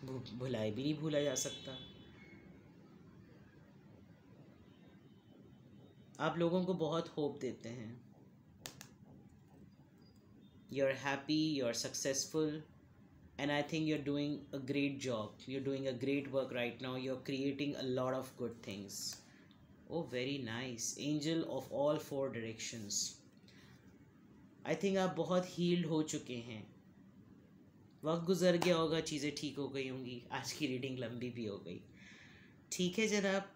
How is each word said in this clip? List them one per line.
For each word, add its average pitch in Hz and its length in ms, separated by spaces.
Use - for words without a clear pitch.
भू-, 131 280
भुलाए 117 380
भी 110 120
नहीं 151 120
भूला 147 260
जा 143 140
सकता। 131 440
आप 160 180
लोगों 170 260
को 185 100
बहुत 160 340
hope 151 300
देते 113 300
हैं। 113 400
You 135 120
are 135 120
happy, 139 440
you 127 60
are 117 220
successful, 151 640
and 143 100
I 147 120
think 156 240
you 156 100
are 143 100
doing 147 280
a 139 60
great 139 280
job। 110 480
You 135 120
are 131 80
doing 135 180
a 131 80
great 139 280
work 135 200
right 120 300
now। 127 140
You 131 180
are 127 160
creating 139 460
a 135 100
lot 131 160
of 127 160
good 117 140
things। 98 300
Oh, 165 120
very 131 320
nice। 117 540
Angel 151 420
of - 140
all 135 380
four 135 240
directions। 113 640
I 156 80
think 196 220
आप 185 200
बहुत 170 300
healed 175 400
हो 156 160
चुके 139 340
हैं। 117 420
वक्त 165 200
गुजर 175 320
गया 170 200
होगा, 160 240
चीज़ें 147 340
ठीक 135 220
हो 139 120
गई 135 200
होंगी, 123 340
आज 127 200
की 151 140
reading 131 320
लंबी 120 320
भी 117 160
हो 101 120
गई। 87 220
ठीक 180 260
है 220 80
जनाब। 196 500